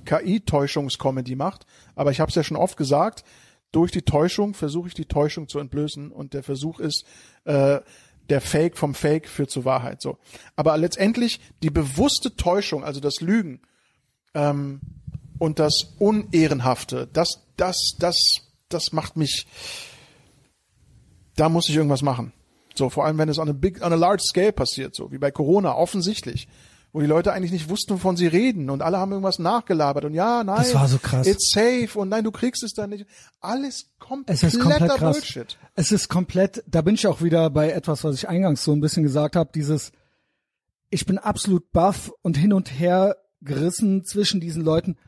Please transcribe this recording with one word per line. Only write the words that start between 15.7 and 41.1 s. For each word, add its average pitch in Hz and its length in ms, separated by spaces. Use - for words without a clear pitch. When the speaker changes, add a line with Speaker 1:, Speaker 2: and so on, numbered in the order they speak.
Speaker 1:
Unehrenhafte, 143 1120
das, - 300
das, - 420
das, 170 180
das - 220
macht 160 260
mich, - 280
da 156 140
muss 165 200
ich 147 60
irgendwas 143 260
machen. 123 320
So, 135 140
vor 147 160
allem, 156 120
wenn 156 120
es 143 100
on 151 100
a 147 40
big, 175 300
on 170 100
a - 20
large 180 280
scale 196 300
passiert, 131 420
so - 160
wie 135 60
bei 139 140
Corona, 160 440
offensichtlich, 175 720
wo 156 100
die 147 60
Leute 170 260
eigentlich 185 180
nicht 156 180
wussten, 208 240
wovon 185 240
sie 175 100
reden 175 420
und 139 120
alle 170 160
haben 190 140
irgendwas 190 260
nachgelabert 160 680
und 151 80
ja, 226 300
nein, 196 140
Speaker 2:
Das 247 160
war 135 140
so 127 100
krass. 131 300
Speaker 1:
it's - 240
safe 240 440
und 196 140
nein, 220 140
du 214 80
kriegst 247 320
es 220 100
dann 208 160
nicht. 202 160
Alles 262 500
Speaker 2:
Es 156 180
ist 170 160
komplett 254 200
Speaker 1:
kompletter 170 180
Speaker 2:
krass. 214 200
Speaker 1:
Bullshit. - 400
Speaker 2:
Es 175 160
ist - 180
komplett, 180 580
da 165 140
bin 190 140
ich 214 100
auch 175 160
wieder 165 280
bei 151 220
etwas, 160 320
was 147 120
ich - 120
eingangs 175 360
so 156 80
ein 147 100
bisschen 156 220
gesagt 147 320
hab, 165 180
dieses, 151 380
ich - 160
bin 196 140